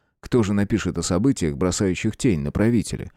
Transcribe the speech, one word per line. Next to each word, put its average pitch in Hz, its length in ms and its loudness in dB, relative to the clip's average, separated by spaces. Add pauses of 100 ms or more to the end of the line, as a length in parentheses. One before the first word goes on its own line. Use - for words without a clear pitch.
(200)
Кто 123 240 2
же 98 80 0
напишет 101 460 0
о 85 40 -2
событиях, 90 540 0
бросающих 90 640 0
тень 92 240 2
на 73 100 -4
правителя? - 640 0